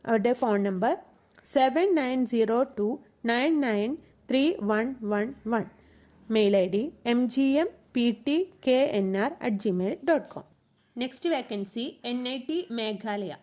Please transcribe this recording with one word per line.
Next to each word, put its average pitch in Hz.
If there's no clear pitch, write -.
അവരുടെ 226
ഫോൺ 214
നമ്പർ 202
സെവൻ 269
നയൻ 262
സീറോ 226
ടു 208
നയൻ 262
നയൻ 214
ത്രീ 262
വൺ 220
വൺ 208
വൺ. 220
മെയിൽ 208
ഐ 180
ഡി 208
എം 240
ജി 269
എം 359
പി 240
ടി 294
കെ 254
എൻ 190
ആർ 277
അറ്റ് 202
ജിമെയിൽ 185
ഡോട്ട് 294
കോം. -
നെക്സ്റ്റ് 254
വേക്കൻസി 233
എൻ 247
ഐ -
ടി 320
മേഘാലയ 208